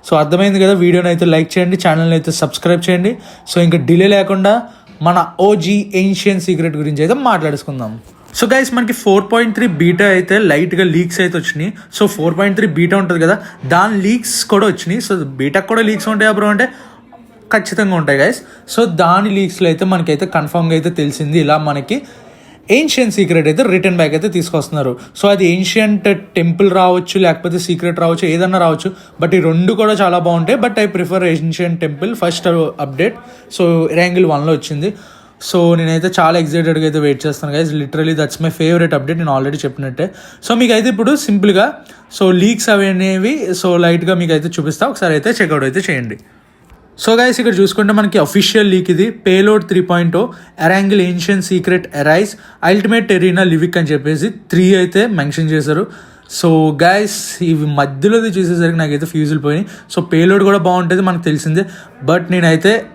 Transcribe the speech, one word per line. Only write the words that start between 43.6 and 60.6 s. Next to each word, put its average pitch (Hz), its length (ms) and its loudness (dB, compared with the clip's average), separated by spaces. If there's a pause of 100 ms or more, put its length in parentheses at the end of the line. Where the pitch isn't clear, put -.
so, 185 100 0 (140)
లైట్గా 170 360 0
మీకు 165 160 0
అయితే 160 200 -4
చూపిస్తా, 156 260 -4 (100)
ఒకసారి 165 240 -2
అయితే 147 120 -2 (120)
చెక్అవుట్ 147 280 0
అయితే 180 200 -4
చేయండి. 120 280 -6 (840)
So, 220 160 2
గైస్, 247 220 2
ఇక్కడ 220 200 2
చూసుకుంటే 202 380 2
మనకి 208 260 0
అఫీషియల్ 202 480 2
లీక్ 185 200 0
ఇది, 180 120 2 (200)
పేలోడ్ 202 460 4
త్రీ 185 80 2 (100)
పాయింట్ 175 320 0
ఓ, - 0 - (440)
Erangel 196 340 2 (100)
ఏన్షియన్ 180 400 -2
సీక్రెట్ 180 380 -2 (140)
అరైజ్, 170 320 2 (360)
అల్టిమేట్ 214 480 2
ఎరీనా 180 260 2 (100)
లివిక్ 175 280 0
అని 151 120 -2
చెప్పేసి 151 340 -2 (240)
త్రీ 180 140 4 (160)
అయితే 185 200 0 (180)
మెన్షన్ 151 340 -2
చేశారు. 151 300 0 (560)
So, 170 100 2 (360)
గైస్, 202 340 0 (320)
ఇవి 151 160 0 (120)
మధ్యలోది 190 580 0
చూసేసరికి 170 460 0
నాకైతే 147 300 -4
ఫ్యూజులు 151 340 -2
పోయినాయి. 165 200 -2 (280)
So, 185 60 0 (120)
పేలోడ్ 190 380 4
కూడా 196 180 2